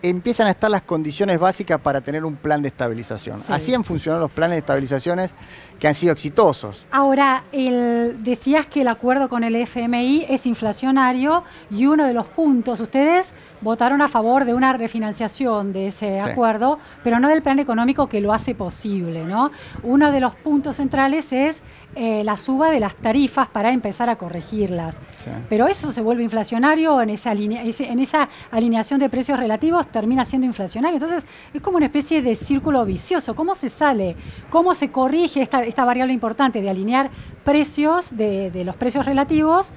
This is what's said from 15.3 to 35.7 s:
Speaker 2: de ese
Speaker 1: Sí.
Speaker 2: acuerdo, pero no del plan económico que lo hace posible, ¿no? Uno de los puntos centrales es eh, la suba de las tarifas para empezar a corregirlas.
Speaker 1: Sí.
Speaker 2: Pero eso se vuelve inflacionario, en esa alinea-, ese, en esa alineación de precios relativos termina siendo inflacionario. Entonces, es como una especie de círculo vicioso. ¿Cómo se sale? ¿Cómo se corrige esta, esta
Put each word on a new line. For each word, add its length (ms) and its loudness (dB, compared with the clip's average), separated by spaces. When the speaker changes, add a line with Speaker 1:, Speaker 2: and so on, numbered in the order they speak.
Speaker 2:
de 160 -4
ese 320 -4
Speaker 1:
Sí. 80 -2
Speaker 2:
acuerdo, 500 2
pero 160 2
no 100 4
del 140 4
plan 160 2
económico 500 0
que 120 -2
lo 120 2
hace 220 -2
posible, 720 -6
¿no? 260 0
Uno 300 4
de 80 2
los 160 0
puntos 400 -2
centrales 560 0
es 300 -2
eh, 260 -2
la 120 0
suba 340 0
de 80 2
las 160 -2
tarifas 540 2
para 240 0
empezar 380 -2
a 60 0
corregirlas. 800 -4
Speaker 1:
Sí. 140 -14
Speaker 2:
Pero 180 4
eso 260 -2
se 100 -4
vuelve 200 0
inflacionario, 760 2
en 100 2
esa 220 -4
alinea-, 320 -2
ese, 260 -6
en 100 -2
esa 280 0
alineación 500 2
de 80 2
precios 320 -2
relativos 480 0
termina 380 0
siendo 200 0
inflacionario. 520 -2
Entonces, 260 -4
es 80 -8
como 160 0
una 80 4
especie 360 0
de 120 2
círculo 500 0
vicioso. 500 -4
¿Cómo 200 -2
se 160 -6
sale? 440 0
¿Cómo 240 4
se 160 -4
corrige 500 0
esta, 240 0
esta 220 0